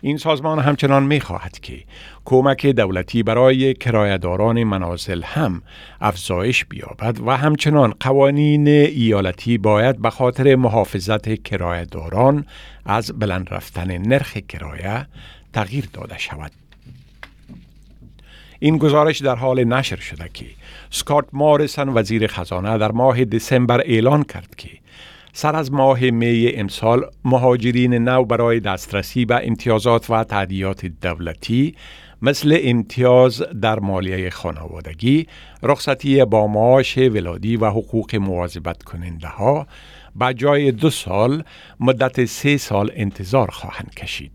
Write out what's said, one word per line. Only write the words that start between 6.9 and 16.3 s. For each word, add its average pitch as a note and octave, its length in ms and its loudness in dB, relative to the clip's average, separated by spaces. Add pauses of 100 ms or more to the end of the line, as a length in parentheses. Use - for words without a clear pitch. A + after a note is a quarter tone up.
و A#2+ 160 0
همچنان D3 640 2
قوانین C#3+ 680 4
ایالتی A#2 920 2
باید G#2+ 440 2
به A2+ 80 0
خاطر C3 460 4
محافظت G#2+ 840 0
کرایه‌داران F2 1040 -2 (400)
از A2 320 -4
بلند F#2 320 -2
رفتن F2+ 480 -8
نرخ B2+ 340 0
کرایه F#2 760 -10 (460)
تغییر A2 400 -4
داده D#2+ 260 -14
شود. D2+ 340 -12 (2000)